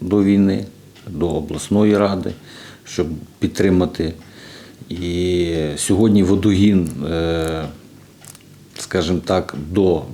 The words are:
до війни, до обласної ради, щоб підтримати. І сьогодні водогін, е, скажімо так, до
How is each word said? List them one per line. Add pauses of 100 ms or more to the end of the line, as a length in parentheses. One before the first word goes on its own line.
до
війни, (420)
до
обласної
ради, (520)
щоб (320)
підтримати. (720)
І (200)
сьогодні
водогін, (200)
е, (1120)
скажімо
так, (160)
до (120)